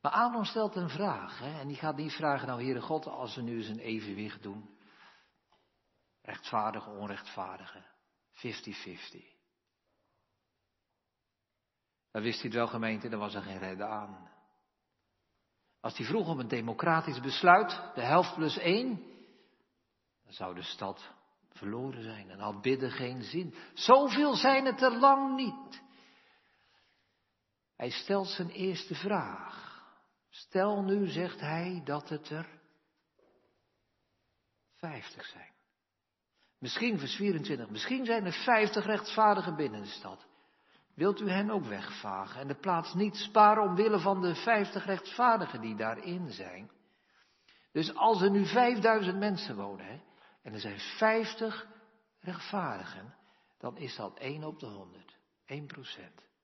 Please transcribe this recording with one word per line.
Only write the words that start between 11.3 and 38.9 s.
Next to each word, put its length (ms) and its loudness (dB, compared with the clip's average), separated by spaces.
Dan 100 -4
wist 200 -2
hij 80 -6
het 80 -4
wel, 100 2
gemeente, 420 -4
dan 100 -6
was 140 -6
er 80 -6
geen 180 -10
redden 300 -6
aan. 420 -10
Als 160 -6
hij 80 -6
vroeg 220 0
om 120 -2
een 80 -4
democratisch 720 0
besluit, 760 6
de 60 -4
helft 340 4
plus 220 0
één, 460 0
dan 100 -20
zou 220 -8
de 80 -10
stad 500 -8
verloren 540 -8
zijn. 240 -12
Dan 120 -18
had 220 -6
bidden 300 2
geen 320 -6
zin. 320 -6
Zoveel 640 8
zijn 300 6
het 160 2
er 160 6
lang 380 8
niet. 480 -6
Hij 140 -6
stelt 380 -2
zijn 220 -6
eerste 460 -4
vraag. 720 -4
Stel 540 0
nu, 240 2
zegt 320 -4
hij, 440 -4
dat 260 -4
het 200 -8
er 300 -10
vijftig 500 -12
zijn. 280 -20
Misschien, 420 -2
vers 160 -4
vierentwintig, 540 -2
misschien 360 -4
zijn 200 2
er 80 -2
vijftig 520 4
rechtvaardigen 680 2